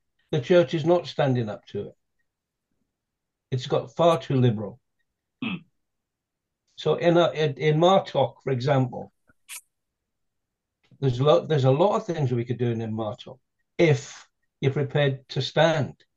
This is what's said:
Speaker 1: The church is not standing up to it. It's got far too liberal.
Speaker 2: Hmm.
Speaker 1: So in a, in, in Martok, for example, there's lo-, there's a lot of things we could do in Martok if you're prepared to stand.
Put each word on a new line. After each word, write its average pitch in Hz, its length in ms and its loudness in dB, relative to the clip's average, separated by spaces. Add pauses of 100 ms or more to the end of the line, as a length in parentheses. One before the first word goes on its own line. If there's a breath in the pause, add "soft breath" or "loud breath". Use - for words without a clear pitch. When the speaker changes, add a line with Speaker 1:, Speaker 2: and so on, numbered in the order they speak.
(320)
Speaker 1:
The 156 80 -2
church 175 340 2
is 156 100 -2
not 175 220 2
standing 123 420 -2
up - 180 -12
to - 220 -10
it. - 80 -20 (1500)
It's 127 160 -6
got - 280 -6
far 175 240 2
too - 180 -4
liberal. 107 440 0 (600)
Speaker 2:
Hmm. - 140 -6 (1200)
Speaker 1:
So 151 180 -2
in 170 220 2
a, 170 140 4
in, 147 280 -2
in 151 200 0
Martok, 175 640 2
for 135 80 -6
example, 127 640 -2 (1900)
there's 127 200 0
lo-, 151 260 4
there's 139 180 0
a 131 60 4
lot 185 260 2
of 208 100 -6
things 151 260 -2
we 117 120 -2
could 120 140 -6
do 120 120 -2
in 113 100 -4 (120)
Martok 110 460 -10 (400)
if - 480 0 (340)
you're 135 120 0
prepared 143 580 -2
to 131 120 -6
stand. 151 520 0 (220)